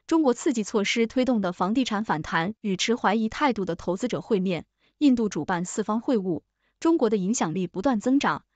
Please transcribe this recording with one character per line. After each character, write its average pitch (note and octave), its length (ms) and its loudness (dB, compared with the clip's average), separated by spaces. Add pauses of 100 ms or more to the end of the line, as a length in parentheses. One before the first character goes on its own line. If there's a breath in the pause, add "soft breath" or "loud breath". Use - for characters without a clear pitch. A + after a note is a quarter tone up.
中 E4 160 4
国 B3+ 120 4
刺 - 180 -2
激 A3+ 120 -4
措 G3+ 200 -2
施 A#3 220 0
推 B3+ 180 0
动 A#3+ 160 0
的 F3+ 140 -2
房 F#3+ 180 -2
地 B3+ 120 2
产 A3 200 -4
反 D#3+ 160 -2
弹 E3+ 400 -2
与 G3 160 -2
持 A3+ 180 0
怀 G#3+ 200 0
疑 A3 160 0
态 C4+ 240 0
度 F#3+ 100 -4
的 E3 100 -4
投 F3 220 -4
资 - 100 -4
者 E3+ 140 -4
会 G3+ 180 0
面； F3+ 280 -2 (320)
印 C#4 180 6
度 A3 140 0
主 D3 160 -4
办 F3 180 -2
四 - 180 -4
方 A3 200 -2
会 B3+ 160 0
晤； F#3 240 -4 (360)
中 E4 200 2
国 B3+ 100 4
的 A3 80 2
影 F#3+ 160 0
响 F#3 220 -2
力 F#3 120 -2
不 F3 140 -8
断 A#3 200 0
增 C4+ 200 2
长； F3 240 -2 (120 soft breath)